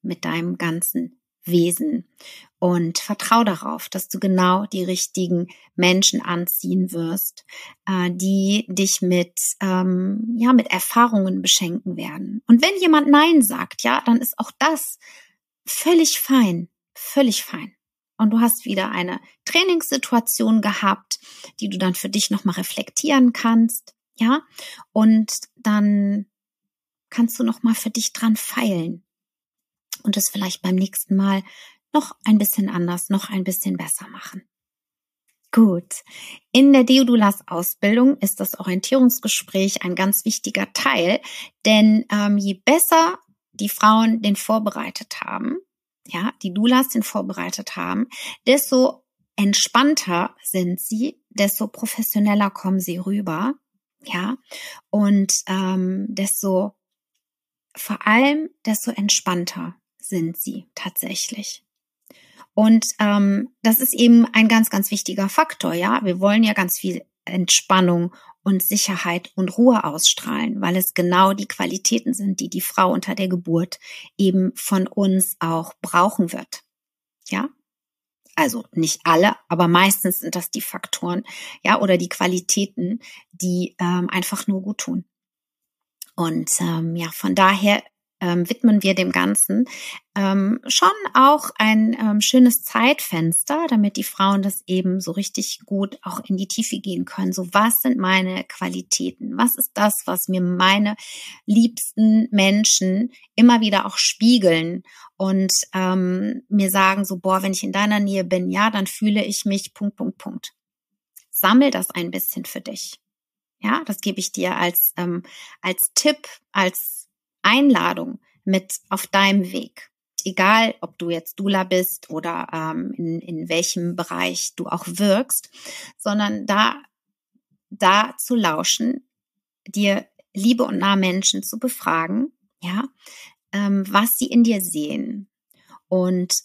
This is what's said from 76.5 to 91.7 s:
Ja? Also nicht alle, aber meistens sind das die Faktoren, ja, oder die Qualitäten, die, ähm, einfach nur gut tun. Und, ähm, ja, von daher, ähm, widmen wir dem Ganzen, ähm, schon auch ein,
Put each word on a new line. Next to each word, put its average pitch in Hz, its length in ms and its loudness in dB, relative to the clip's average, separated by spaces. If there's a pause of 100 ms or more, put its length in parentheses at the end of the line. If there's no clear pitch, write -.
Ja? 202 200 -4 (880)
Also 240 360 -2
nicht - 320 -2
alle, 170 320 4 (140)
aber 175 180 2
meistens 185 540 2
sind 165 120 -8
das 175 160 -8
die 220 120 -8
Faktoren, - 640 -8 (360)
ja, 196 180 2
oder 190 200 2
die 175 100 -6
Qualitäten, 185 920 -2 (320)
die, 180 440 -4
ähm, 180 320 -2
einfach 185 380 -4
nur 185 160 -2
gut 208 160 -8
tun. 175 260 -6 (1080)
Und, 160 440 -4
ähm, 165 360 -2
ja, 165 160 -6
von - 240 -4
daher, 196 480 4 (360)
ähm, 175 300 -2
widmen 214 320 2
wir 190 140 0
dem 180 160 0
Ganzen, 196 540 0 (500)
ähm, 196 500 0
schon 349 240 2 (240)
auch 285 440 4
ein, 220 420 2